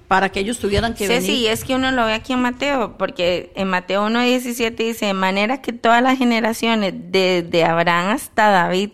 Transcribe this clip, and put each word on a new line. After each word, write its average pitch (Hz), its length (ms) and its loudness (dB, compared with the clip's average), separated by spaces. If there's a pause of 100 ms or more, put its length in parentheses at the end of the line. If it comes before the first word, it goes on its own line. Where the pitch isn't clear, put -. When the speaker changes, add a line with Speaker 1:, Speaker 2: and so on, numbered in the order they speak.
Speaker 1:
para 190 220 2
que 202 100 -6
ellos 208 180 -4
tuvieran 202 380 0
que 208 100 -4
Speaker 2:
Ceci, 233 220 0
Speaker 1:
venir. 269 160 0
Speaker 2:
y 220 40 2
es 220 180 -2
que 262 100 -2
uno 262 160 0
lo 247 140 0
ve 220 80 0
aquí 226 200 -6
en 254 80 0
Mateo, 247 560 -2
porque 180 580 -2
en 190 120 -4
Mateo 185 400 -2
uno 233 160 0
diecisiete 240 600 -2
dice, 226 240 -4
"De 196 60 0
manera 196 480 0
que 247 120 -6
todas 233 280 4
las 254 160 2
generaciones, 226 760 0 (180)
desde 175 540 2
Abraham 170 500 2
hasta 214 340 2
David", 185 440 2